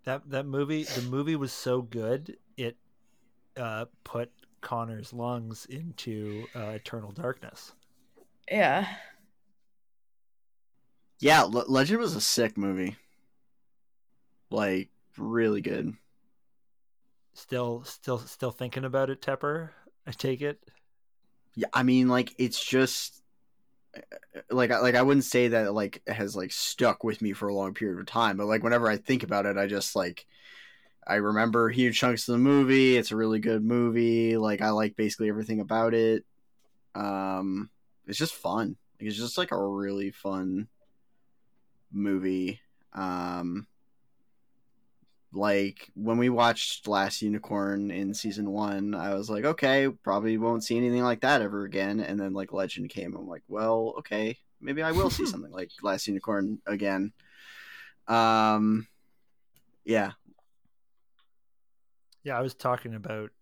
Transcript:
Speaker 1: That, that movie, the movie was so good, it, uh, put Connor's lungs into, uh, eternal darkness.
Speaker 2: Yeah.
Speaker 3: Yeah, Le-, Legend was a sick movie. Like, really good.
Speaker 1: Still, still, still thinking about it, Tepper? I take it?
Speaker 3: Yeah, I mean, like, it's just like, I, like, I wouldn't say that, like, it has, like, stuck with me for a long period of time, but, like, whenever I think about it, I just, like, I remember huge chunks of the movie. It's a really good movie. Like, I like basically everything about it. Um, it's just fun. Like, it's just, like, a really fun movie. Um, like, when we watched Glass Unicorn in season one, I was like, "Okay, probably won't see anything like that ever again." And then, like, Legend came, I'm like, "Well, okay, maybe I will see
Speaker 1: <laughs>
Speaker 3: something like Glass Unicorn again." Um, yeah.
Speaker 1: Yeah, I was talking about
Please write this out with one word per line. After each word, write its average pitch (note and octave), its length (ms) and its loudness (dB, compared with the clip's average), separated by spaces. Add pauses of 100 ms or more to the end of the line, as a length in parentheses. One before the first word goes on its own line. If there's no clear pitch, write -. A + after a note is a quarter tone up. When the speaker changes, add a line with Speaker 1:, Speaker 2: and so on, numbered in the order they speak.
Speaker 1:
That, C#3 260 -6
that C#3 160 -4
movie, C#3+ 380 -2
the B2+ 180 -6
movie C#3 340 -2
was C3+ 160 -4
so B2+ 300 -2
good, A#2+ 540 -6 (200)
it, A#2+ 200 -8 (800)
uh, A#2 300 -6 (180)
put A#2+ 260 -8 (300)
Connor's A2+ 520 -8
lungs A#2+ 540 -8
into, A2+ 880 -10
uh, A2 160 -8
eternal G#2+ 420 -12
darkness. - 600 -10 (800)
Speaker 2:
Yeah. F#3 360 4 (2250)
Speaker 3:
Yeah, D3 220 8
Le-, G#2+ 260 0
Legend C#3+ 320 4
was G#3 140 -2
a G#2+ 60 -4
sick A2 380 0
movie. F#2+ 380 -2 (1500)
Like, G2 400 0 (260)
really A2 460 0
good. G#2+ 320 -4 (1400)
Speaker 1:
Still, A#2+ 520 -4
still, - 340 -6
still A#2 340 -8
thinking B2+ 320 -6
about C3+ 260 0
it, C3 100 -6
Tepper? D3+ 500 -4 (360)
I C3 60 -12
take C3+ 300 -4
it? D3 180 -4 (960)
Speaker 3:
Yeah, - 180 -4
I B2+ 100 2
mean, B2+ 260 6
like, B2 300 2
it's B2 240 -2
just - 600 0 (1300)
like, B2 200 4
I, A2 100 4
like, B2 140 6
I B2 80 8
wouldn't C#3 220 6
say B2 240 4
that, A2 260 2
like, G#2 320 -2
it G2+ 60 -4
has, G#2 240 -4
like, F#2+ 160 -6
stuck - 520 0
with A2 180 -2
me G#2 100 0
for G2+ 160 -4
a G2+ 60 -2
long G2 200 -2
period F#2+ 260 -4
of G2+ 60 -12
time, A2 300 2
but, G#2 100 -2
like, A2 160 2
whenever A#2 260 4
I G#2+ 80 2
think B2 260 -2
about G2+ 240 0
it, G2 100 0
I G2 100 2
just, G2 300 -4
like, F2+ 300 -4 (800)
I G2+ 100 2
remember A2 520 4
huge A#2+ 300 2
chunks B2 300 0
of B2 40 0
the A#2+ 60 4
movie. C3+ 580 8
It's A2+ 140 2
a G#2+ 60 -2
really A2 220 2
good A2 240 2
movie. A#2 760 4
Like, G#2+ 260 2
I A2 80 2
like G#2+ 260 0
basically G#2+ 320 0
everything G#2+ 320 -4
about A2+ 340 2
it. A2+ 300 4 (720)
Um, G2 760 -4 (360)
it's G#2 120 -8
just D#3+ 160 -4
fun. G2+ 420 -4 (220)
Like, G#2+ 100 -8
it's G#2 80 -6
just, A#2+ 220 -6
like, F3+ 140 -4
a G2 140 -2
really G2 440 -4
fun F#2+ 580 -6 (1200)
movie. F#2+ 680 -2 (320)
Um, F2+ 760 -6 (1700)
like, G2+ 600 0
when A2+ 240 0
we B2 100 4
watched A#2 560 2
Glass G2+ 360 0
Unicorn G2+ 720 -2
in G2 240 -4
season G#2 380 -6
one, G#2 420 -2
I G2 200 -4
was G#2 140 -4
like, G#2+ 160 -2
"Okay, C#3 440 2
probably A2 500 -2
won't A2+ 260 0
see A#2 120 0
anything B2 260 2
like A#2+ 200 0
that C3 200 4
ever G2+ 220 -4
again." G2+ 360 -2
And F#2+ 200 -4
then, G2 140 -4
like, F#2+ 180 -6
Legend G2 380 -4
came, F2+ 260 -10
I'm - 120 -12
like, E2+ 200 -14
"Well, A2+ 500 0
okay, G#2+ 400 -4 (220)
maybe C#3+ 220 -4
I D#3+ 100 -2
will F#3 180 2
see - 160 -2
Speaker 1:
<laughs> - 0 -
Speaker 3:
something - 240 -8
like F2+ 200 -10 (100)
Glass G2 260 -2
Unicorn G2+ 600 -2
again." G2+ 460 -2 (960)
Um, A2 800 4 (960)
yeah. G#2+ 280 2 (2000)
Speaker 1:
Yeah, C3 160 -2
I - 20 2
was C3 140 -2
talking B2 400 -2
about G#2+ 360 -8 (120)